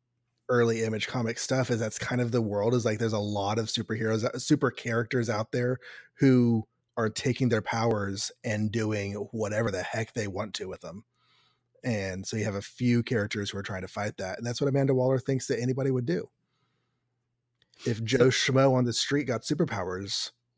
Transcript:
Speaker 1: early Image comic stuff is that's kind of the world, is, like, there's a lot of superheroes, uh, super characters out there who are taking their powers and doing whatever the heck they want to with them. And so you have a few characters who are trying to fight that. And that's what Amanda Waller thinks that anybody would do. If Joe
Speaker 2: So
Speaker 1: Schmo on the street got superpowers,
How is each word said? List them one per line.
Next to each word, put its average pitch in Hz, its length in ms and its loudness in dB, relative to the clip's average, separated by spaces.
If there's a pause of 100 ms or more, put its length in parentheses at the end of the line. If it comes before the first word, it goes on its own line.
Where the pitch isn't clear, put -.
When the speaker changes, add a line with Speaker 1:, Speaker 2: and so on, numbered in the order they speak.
(500)
Speaker 1:
early 117 320 4
Image 110 240 -2
comic 117 320 -2
stuff 131 320 0
is 117 100 2
that's 110 180 -2
kind 127 220 -2
of 120 100 0
the 117 120 2
world, 104 320 2
is, 113 100 2
like, 110 140 2
there's 113 140 0
a 107 60 0
lot 104 400 0
of 110 80 0
superheroes, 110 580 -2
uh, 131 140 -2
super 135 320 2
characters 117 600 -2
out 107 220 -2
there 123 260 0 (360)
who 120 520 6 (300)
are 113 120 2
taking 123 400 0
their 110 140 2
powers 110 680 -2 (120)
and 107 280 -2
doing 107 400 -2 (200)
whatever 107 380 0
the 92 120 -2
heck - 320 -6
they 107 120 -2
want 98 280 -6
to 98 140 -8
with 90 120 -12
them. 90 240 -14 (800)
And 95 420 -4
so 117 100 -6
you 104 80 -2
have 101 100 -2
a 101 80 -4
few 120 400 2
characters 104 480 -2
who 101 80 -8
are 101 40 -6
trying 95 200 -8
to 95 60 -8
fight 104 280 -6
that. 95 220 -8
And - 80 -8
that's 120 140 -4
what 139 80 2
Amanda 139 260 2
Waller 131 240 2
thinks 131 280 -2
that 117 140 -2
anybody 131 300 0
would 123 160 0
do. 170 220 -2 (1600)
If 113 160 0
Joe 123 280 6
Speaker 2:
So - 220 2
Speaker 1:
Schmo 131 220 6
on 127 100 4
the 120 80 0
street 143 340 0
got 120 160 -2
superpowers, 101 880 -2 (260)